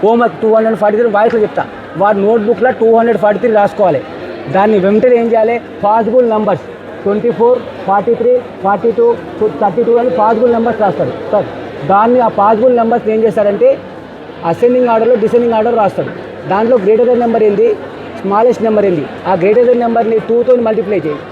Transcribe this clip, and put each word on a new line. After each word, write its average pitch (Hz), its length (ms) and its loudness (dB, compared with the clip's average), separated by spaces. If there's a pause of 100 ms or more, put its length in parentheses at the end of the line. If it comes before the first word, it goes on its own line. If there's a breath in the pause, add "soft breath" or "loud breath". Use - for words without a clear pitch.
హోంవర్క్ 233 400 2
టూ 220 120 2
హండ్రెడ్ 220 260 2
ఫార్టీ 208 180 2
త్రీ 233 160 2
వాయిస్లో 220 300 2
చెప్తా, 170 180 -4 (380)
వాడు 202 240 2
నోట్బుక్లో 220 440 0 (120)
టూ 226 60 2 (100)
హండ్రెడ్ 226 260 2
ఫార్టీ 208 200 2
త్రీ 240 160 2
రాసుకోవాలి. 196 420 0 (540)
దాన్ని 208 300 4
వెంటనే 220 360 4
ఏం 233 120 0
చేయాలి? 226 220 2 (300)
పాసిబుల్ 226 480 2
నంబర్స్ 208 320 -2 (380)
ట్వంటీ 208 360 -2
ఫోర్, 240 200 2 (280)
ఫార్టీ 202 320 0
త్రీ, 247 140 2 (300)
ఫార్టీ 202 360 0
టూ, 233 80 4 (560)
థర్టీ 208 240 0
టూ 233 140 2
అని 247 100 0 (100)
పాసిబుల్ 233 360 2
నంబర్స్ 226 280 -2
రాస్తాడు 160 280 -2 (200)
సార్. 156 140 0 (440)
దాన్ని 233 360 4
ఆ - 20 2 (120)
పాసిబుల్ 226 400 4
నంబర్స్ 226 340 0
ఏం 220 100 0
చేస్తాడంటే 208 440 2 (840)
అసెండింగ్ 247 440 2
ఆర్డర్లో 226 300 2
డిసెండింగ్ 233 340 2
ఆర్డర్ 233 240 0
రాస్తాడు. 165 300 -2 (400)
దాంట్లో 226 320 2
greater 220 260 4
than 240 140 2
నెంబర్ 226 240 2
ఏంది, 202 200 2 (540)
స్మాలెస్ట్ 214 440 0
నెంబర్ 208 220 2
ఏంది, 151 160 -2 (240)
ఆ 190 140 0
greater 214 260 4
than 240 160 2
నెంబర్ని 226 340 0 (120)
టూతో 240 220 2 (140)
మల్టిప్లై 202 400 -2
చేయి 147 120 -6 (120)